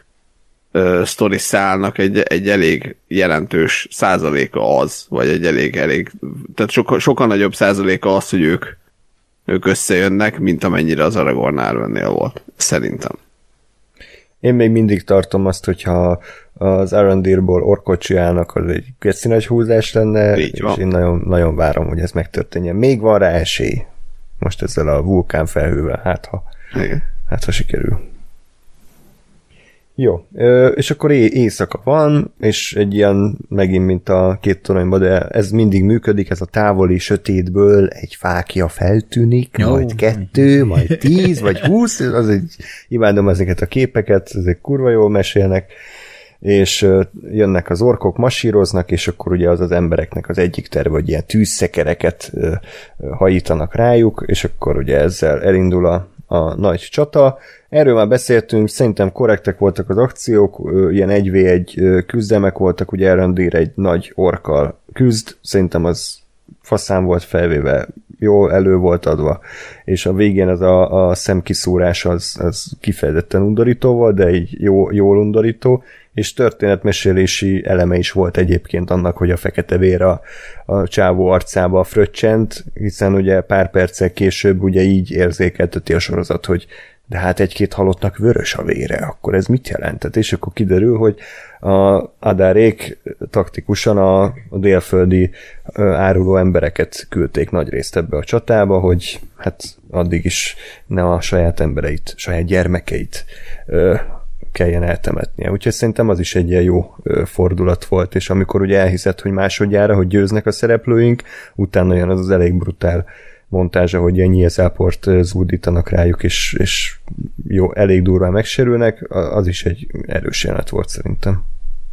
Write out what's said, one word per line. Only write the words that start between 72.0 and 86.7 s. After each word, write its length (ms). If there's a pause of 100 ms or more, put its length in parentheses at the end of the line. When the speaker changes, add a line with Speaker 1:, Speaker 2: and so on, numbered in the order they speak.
Speaker 2:
az, 340
az 400
kifejezetten 600
undorító 520
volt, 220
de 100
egy 340
jó, 320
jól 260
undorító, 640 (300)
és 200
történetmesélési 1300
eleme 320
is 140
volt 260
egyébként 520
annak, 280
hogy 140
a 60
fekete 400
vér 240
a, 200 (440)
a 220
csávó 400
arcába 560
fröccsent, 800 (100)
hiszen 400
ugye 280
pár 300
perccel 420
később 480
ugye 200
így 300
érzékelteti 840
a 60
sorozat, 460
hogy 200 (400)